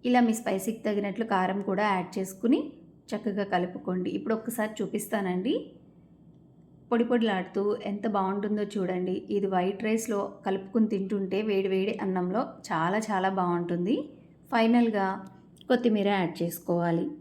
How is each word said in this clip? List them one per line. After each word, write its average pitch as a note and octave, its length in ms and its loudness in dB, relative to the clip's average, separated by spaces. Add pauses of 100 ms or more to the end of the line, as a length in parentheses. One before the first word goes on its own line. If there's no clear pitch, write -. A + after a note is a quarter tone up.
ఇలా B3 240 6
మీ A3 140 2
స్పైసీకి F#3+ 480 -2
తగినట్లు G3+ 440 -2
కారం F#3+ 360 2
కూడా G3 240 2
యాడ్ F3+ 240 -4
చేసుకుని A3+ 440 0 (480)
చక్కగా - 420 -2
కలుపుకోండి. F3+ 640 -2
ఇప్పుడు A3 200 -2
ఒక్కసారి A3 420 -4
చూపిస్తానండి. G3+ 760 -2 (1400)
పొడి A#3+ 180 4
పొడిలాడుతూ G#3 540 2 (280)
ఎంత G3+ 140 -6 (100)
బాగుంటుందో G3+ 500 0 (100)
చూడండి. F#3 400 -2 (220)
ఇది G3 180 0
వైట్ F#3 320 0
రైస్‌లో A3 340 0 (240)
కలుపుకుని G3+ 480 0
తింటుంటే G3 460 -2 (100)
వేడి G3 240 2
వేడి F#3+ 220 0 (100)
అన్నంలో F#3 380 0 (260)
చాలా F3 300 0 (100)
చాలా F#3+ 300 2
బాగుంటుంది. F3 580 0 (560)
ఫైనల్గా A3+ 540 4 (600)
కొత్తిమీర A3+ 400 4 (120)
యాడ్ E3 220 0
చేసుకోవాలి. E3+ 640 0 (160)